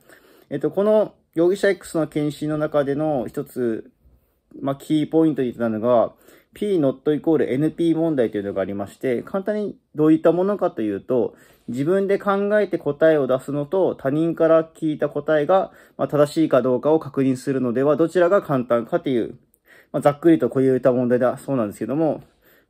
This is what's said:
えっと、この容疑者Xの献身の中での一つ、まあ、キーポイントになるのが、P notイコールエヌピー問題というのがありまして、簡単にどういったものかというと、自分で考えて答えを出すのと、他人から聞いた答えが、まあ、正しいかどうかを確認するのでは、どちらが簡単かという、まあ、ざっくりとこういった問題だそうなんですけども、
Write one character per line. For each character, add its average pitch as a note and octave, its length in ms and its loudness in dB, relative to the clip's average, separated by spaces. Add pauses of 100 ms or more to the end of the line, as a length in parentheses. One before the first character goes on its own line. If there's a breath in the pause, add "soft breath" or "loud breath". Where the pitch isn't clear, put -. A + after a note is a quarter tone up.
(500 soft breath)
え C#3 60 -6
っ D3 40 -8
と、 D3+ 120 -4
こ F#3+ 120 -2
の G#3+ 320 2 (180)
容 E3+ 160 2
疑 G3 80 0
者 G3+ 120 0
X - 280 -6
の D3+ 100 -2
献 D3+ 200 -4
身 D3+ 200 -8
の D3+ 100 -4
中 D3+ 280 -2
で C#3 100 -4
の D3 320 -4
一 D3 160 -8
つ、 A#2+ 480 -6 (680)
ま C3+ 120 -4
あ、 - 20 -8
キ D#3 280 -2
ー - 80 -6
ポ D#3+ 140 4
イ D#3 60 2
ン C3+ 40 -6
ト C3+ 60 -4
に A#2+ 160 -4
な A#2 100 -2
る A2 120 -4
の G#2+ 60 -4
が、 A#2+ 280 2 (400 soft breath)
P G#3 240 -2
not C#3+ 360 0
イ C#3+ 80 -4
コ E3 120 2
ー D#3 40 4
ル A#2+ 160 0
エ C3 40 0
ヌ D#3 140 0
ピ E3+ 200 0
ー D#3 40 0
問 D#3+ 200 -2
題 A2+ 160 0
と G#2 60 -6
い G2+ 40 -2
う - 20 -6
の G2 100 -6
が F#2+ 80 -4
あ F#2+ 40 -4
り G2+ 80 -6
ま G2+ 140 -8
し - 100 -20
て、 B2 240 -4
簡 G3 220 -8
単 G#3+ 120 -4
に G#3 220 -8 (180)
ど D3+ 100 2
う D#3 80 6
い D#3+ 60 4
っ - 20 -12
た E3 100 4
も F3 140 0
の G3+ 120 -2
か F3+ 140 -2
と - 100 -8
い G#2+ 140 -2
う F#2+ 60 -8
と、 A#2+ 340 -2 (320 soft breath)
自 B2 160 -6
分 G3 240 0
で G3 100 0
考 G3+ 420 0
え G3+ 80 0
て E3+ 100 -4
答 D#3+ 360 2
え D#3 40 2
を C3+ 100 0
出 C3 140 0
す - 100 -12
の C#3+ 140 -4
と、 E3 300 0
他 - 140 -6
人 D#3+ 240 -2
か E3 140 2
ら D#3+ 160 4
聞 D#3+ 300 -6
い D3 40 -8
た D3 120 -2
答 D3 340 -2
え - 20 -2
が、 F#3 260 2 (260 loud breath)
ま - 80 -2
あ、 - 20 -2
正 D3 260 2
し D#3+ 120 2
い - 40 0
か C3 120 4
ど B2+ 140 2
う A#2+ 60 -2
か D3 120 2
を D#3+ 60 2
確 C#3 240 -4
認 C3 120 2
す C3+ 160 -6
る C3 80 -2
の B2 140 -2
で C3 100 0
は、 D3 140 4
ど D#3+ 100 2
ち D#3+ 100 -6
ら F3 120 4
が G3 120 4
簡 C3 220 -2
単 A#2 220 0
か E3+ 160 -2
と - 80 -6
い A#2+ 120 0
う、 - 160 -8 (540 soft breath)
ま D3+ 80 -4
あ、 - 20 -2
ざ D3 100 4
っ C#3+ 80 -6
く E3 120 4
り D#3+ 80 4
と A#2+ 100 0
こ C3 120 0
う - 20 2
い C3 140 2
っ - 20 -4
た B2+ 140 2
問 B2 160 0
題 B2 100 2
だ B2 180 0
そ - 160 -8
う C3+ 40 0
な A2+ 80 0
ん - 20 -4
で F#2+ 60 -10
す - 60 -18
け A2 60 -6
ど B2+ 120 -4
も、 D#3 260 -2 (460 soft breath)